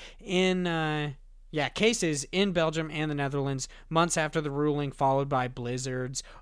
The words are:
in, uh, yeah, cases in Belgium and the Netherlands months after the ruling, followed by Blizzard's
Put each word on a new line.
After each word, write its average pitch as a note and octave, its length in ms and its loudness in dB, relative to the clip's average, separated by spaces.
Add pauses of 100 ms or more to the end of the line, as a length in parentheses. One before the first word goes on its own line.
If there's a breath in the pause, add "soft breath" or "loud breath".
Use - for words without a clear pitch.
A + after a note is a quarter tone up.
(180 loud breath)
in, F#3 480 2
uh, D#3 460 0 (400)
yeah, D3 160 0
cases E3+ 640 2
in F#3+ 220 2
Belgium D#3+ 400 0
and D#3 180 -2
the D3+ 60 -2
Netherlands C#3 500 -2 (220 loud breath)
months E3 280 2
after D#3 240 0
the D3 120 -4
ruling, C#3+ 400 0
followed C#3 360 2
by B2+ 200 0
Blizzard's B2+ 760 -6 (200 loud breath)